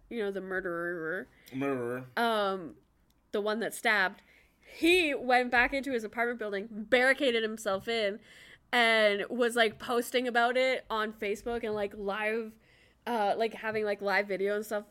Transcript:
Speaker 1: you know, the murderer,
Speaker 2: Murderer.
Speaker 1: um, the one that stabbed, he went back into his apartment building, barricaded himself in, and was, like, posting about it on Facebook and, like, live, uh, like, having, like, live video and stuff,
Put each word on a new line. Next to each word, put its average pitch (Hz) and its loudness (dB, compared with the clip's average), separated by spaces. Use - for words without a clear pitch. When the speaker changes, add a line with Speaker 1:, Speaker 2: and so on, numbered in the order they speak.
Speaker 1:
you 233 -8
know, 202 -2
the 196 -6
murderer, 180 -6
Speaker 2:
Murderer. 127 -4
Speaker 1:
um, 202 -2
the 214 -2
one 214 -2
that 190 -4
stabbed, 202 0
he 330 4
went 247 2
back 254 4
into 277 -2
his 233 -2
apartment 233 -4
building, 208 -6
barricaded 247 2
himself 214 -4
in, 226 -2
and 220 4
was, 240 0
like, 226 4
posting 247 -2
about 240 2
it 262 0
on 220 -2
Facebook 226 -4
and, 214 -2
like, 202 -2
live, 214 -2
uh, 214 2
like, 226 0
having, 214 -4
like, 208 -2
live 202 0
video 196 -2
and 214 -4
stuff, 214 -6